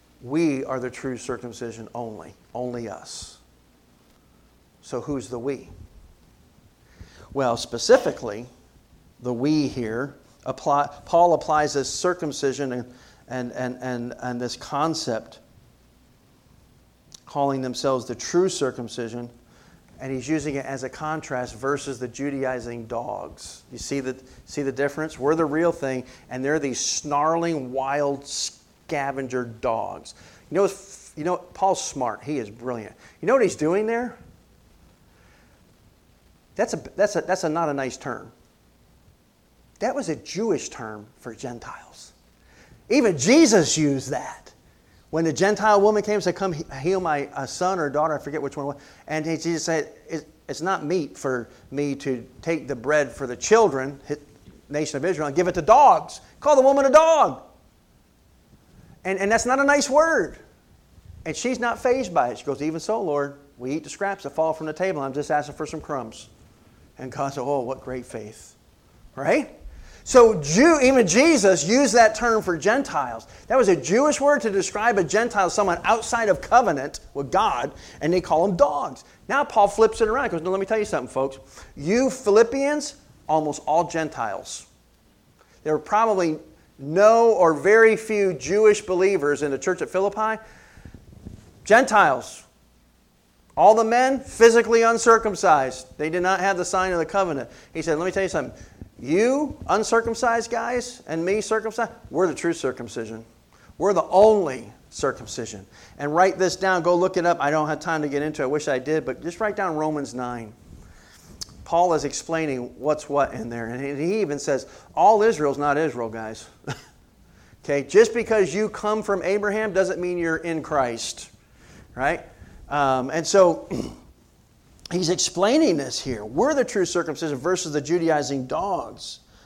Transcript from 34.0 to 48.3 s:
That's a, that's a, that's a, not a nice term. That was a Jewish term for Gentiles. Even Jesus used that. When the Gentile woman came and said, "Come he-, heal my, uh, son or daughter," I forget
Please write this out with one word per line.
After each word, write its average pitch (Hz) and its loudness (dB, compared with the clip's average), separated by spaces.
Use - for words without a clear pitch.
That's - -2
a, - -4
that's 202 2
a, 165 -2
that's 180 -4
a, 165 -2
not 160 -2
a 143 -2
nice 135 -4
term. 107 -10
That 254 -4
was 269 -6
a 151 -4
Jewish 175 -4
term 107 -12
for 120 -14
Gentiles. - -16
Even 220 4
Jesus 202 6
used 139 0
that. - -10
When 165 0
the 160 2
Gentile 202 4
woman 208 4
came 208 -2
and 202 0
said, 175 0
"Come 190 -4
he-, 151 -8
heal 185 0
my, 151 -2
uh, 135 -8
son 185 -2
or 151 -2
daughter," 151 0
I 143 -2
forget 143 -8